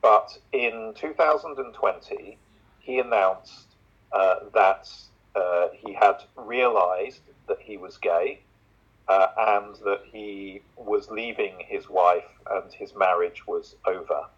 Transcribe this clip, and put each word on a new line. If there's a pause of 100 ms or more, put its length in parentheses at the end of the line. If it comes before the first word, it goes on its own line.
But (140)
in
two
thousand
and
twenty, (400)
he
announced, (460)
uh, (180)
that, (480)
uh,
he
had (140)
realised (240)
that
he
was
gay, (680)
uh,
and (100)
that (100)
he (160)
was
leaving
his
wife (200)
and
his
marriage
was (100)
over. (120)